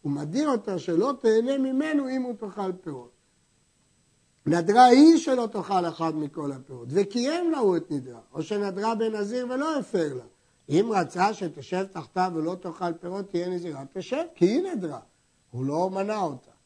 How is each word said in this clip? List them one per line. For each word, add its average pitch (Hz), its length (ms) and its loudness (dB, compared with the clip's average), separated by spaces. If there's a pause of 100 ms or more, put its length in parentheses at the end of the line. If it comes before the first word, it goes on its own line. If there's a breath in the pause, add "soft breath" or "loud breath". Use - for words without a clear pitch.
הוא 147 100 -4
מדיר 156 380 -2
אותה 214 300 -2
שלא 185 420 2
תהנה 233 360 4
ממנו 269 520 0
אם 262 120 -2
הוא 247 180 -4
תאכל 196 320 -6 (100)
פירות. 127 320 -12 (1300)
נדרה 175 400 6
היא 285 320 10
שלא 254 340 0
תאכל 185 360 0
אחד 160 280 -4
מכל 151 360 -6
הפירות, 131 400 -14
וקיים 240 600 0
לה 311 60 -2
הוא 196 200 2
את 165 140 -6
נדרה, 127 280 -8 (140)
או - 80 -8
שנדרה 202 540 -4
בנזיר 220 540 -2
ולא 285 300 -2
הפר 165 340 -2
לה. 123 100 -10 (460)
אם 185 220 2
רצה 185 420 0
שתשב 180 580 -6
תחתיו 185 440 -4
ולא 160 260 -2
תאכל 175 320 -6
פירות, 185 360 -8
תהיה 175 200 -2
נזירה, 170 340 -6 (100)
תשב, 247 300 -4 (120)
כי 170 100 6
היא 226 160 4 (100)
נדרה. 165 280 -6 (520)
הוא 127 140 -4
לא 160 240 0
מנע 202 320 -4
אותה. 147 300 -6 (140)